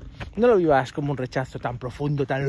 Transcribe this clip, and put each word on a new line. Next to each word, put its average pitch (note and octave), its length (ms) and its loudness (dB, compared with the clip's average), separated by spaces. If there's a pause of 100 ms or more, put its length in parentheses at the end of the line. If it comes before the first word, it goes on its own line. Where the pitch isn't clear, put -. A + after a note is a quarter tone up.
(360)
No A3+ 100 2
lo A#3 100 6
vivas D3 360 4
como C#3+ 200 -2
un C3 40 -4
rechazo B2+ 420 -6
tan B2 200 -8
profundo, C#3+ 480 -4
tan, C3+ 220 -2